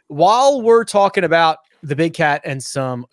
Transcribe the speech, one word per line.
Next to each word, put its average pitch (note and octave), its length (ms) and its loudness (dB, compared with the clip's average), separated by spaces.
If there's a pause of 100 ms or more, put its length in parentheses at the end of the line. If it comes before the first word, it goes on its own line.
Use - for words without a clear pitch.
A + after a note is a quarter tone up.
while A#3 520 2
we're A3+ 240 4
talking G3 400 0
about D#3+ 340 2 (240)
the C#3+ 140 -8
Big D#3+ 180 -2
Cat D3 300 -2
and C3+ 180 -10
some B2+ 500 -8